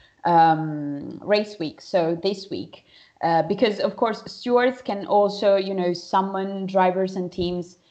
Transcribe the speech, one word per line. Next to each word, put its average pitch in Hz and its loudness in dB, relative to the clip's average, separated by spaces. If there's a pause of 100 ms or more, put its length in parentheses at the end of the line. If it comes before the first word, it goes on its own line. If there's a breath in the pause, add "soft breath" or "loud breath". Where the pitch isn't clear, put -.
(260 soft breath)
um, 156 2
race 208 0
week, 156 -8
so 170 0
this 196 -4
week. - -10 (380 soft breath)
Uh, 165 4
because, 202 0
of 196 -2
course, 220 -2
stewards 247 0
can 202 -6
also, 202 2
you 196 -2
know, 180 0
summon 190 -4
drivers 190 2
and 180 -6
teams 180 -6 (120)